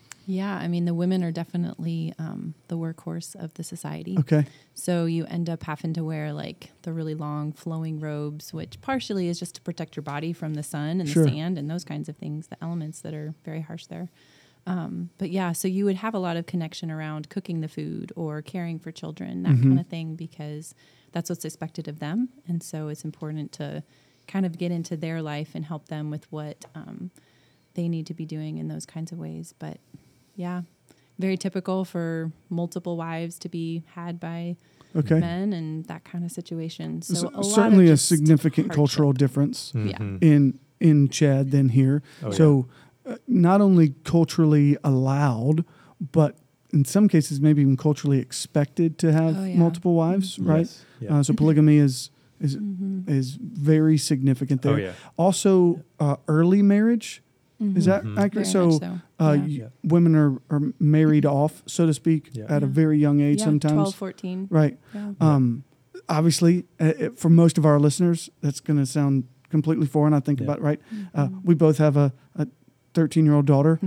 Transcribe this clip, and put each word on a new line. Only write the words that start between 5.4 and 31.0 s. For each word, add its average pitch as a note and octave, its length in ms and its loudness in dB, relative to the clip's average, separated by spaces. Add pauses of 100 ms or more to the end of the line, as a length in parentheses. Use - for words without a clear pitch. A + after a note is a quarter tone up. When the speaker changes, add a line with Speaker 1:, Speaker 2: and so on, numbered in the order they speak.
Speaker 1:
up E3 140 -10
having D#3+ 300 -8
to E3 100 -6
wear, D3+ 280 -8
like, - 380 -14 (120)
the E3 100 -10
really D#3 240 -8
long D3 360 -8
flowing D#3+ 480 -10
robes, D3+ 540 -10
which D#3+ 260 -14
partially G#3+ 480 -4
is E3+ 120 -6
just - 160 -14
to - 60 -20
protect E3+ 340 -12
your D3+ 80 -10
body D3+ 280 -8
from D#3 220 -8
the D3+ 80 -8
sun D#3 380 -6
and D#3+ 80 -6
Speaker 2:
Sure. D#3+ 160 2
Speaker 1:
the C#3+ 60 4
sand D#3+ 280 -4
and C#3+ 100 -8
those E3 160 -8
kinds D3+ 240 -12
of D3+ 80 -14
things, D3+ 300 -10
the - 160 -18
elements E3 380 -10
that D#3+ 140 -12
are D3+ 200 -12 (100)
very D#3+ 180 -10
harsh E3 240 -16
there. E3+ 220 -12 (560)
Um, F3 540 -8
but F#3 120 -8
yeah, F3+ 200 -4
so E3 160 -6
you F#3+ 200 -2
would F#3+ 100 -2
have A3 180 -8
a G3 60 -6
lot E3+ 160 -6
of E3 100 -8
connection E3 420 -8
around D#3 400 -10
cooking E3+ 320 -10
the D#3 80 -8
food D#3 460 -12
or D3+ 280 -10
caring E3+ 360 -10
for D#3+ 140 -16
children, - 500 -12
that D#3 120 2
Speaker 2:
Mm-hmm. A#2+ 160 2
Speaker 1:
kind C3 100 4
of F3 80 -8
thing, D#3+ 260 -10
because D#3 580 -14 (380)
that's E3+ 200 -8
what's E3+ 140 -8
expected D#3+ 440 -12
of D3+ 100 -12
them. G3+ 300 -4 (180)
And E3+ 160 -4
so D#3 240 -10
it's D3+ 180 -10
important D#3 500 -10
to D3+ 280 -10 (460)
kind G3 180 -2
of E3+ 100 -6
get F3 140 -6
into E3+ 260 -6
their E3 240 -8
life D3+ 360 -8
and D#3 80 -10
help D#3 240 -12
them D3+ 240 -8
with - 180 -12
what, D3+ 340 -12 (120)
um, - 340 -14 (640)
they E3+ 140 -4
need E3 180 -6
to E3 80 -12
be E3 100 -12
doing D#3 340 -10
in D#3 100 -10
those D#3 180 -12
kinds E3 240 -14
of E3+ 80 -14
ways. D#3+ 400 -14
But D#3 200 -14 (580)
yeah, F3+ 260 -8 (560)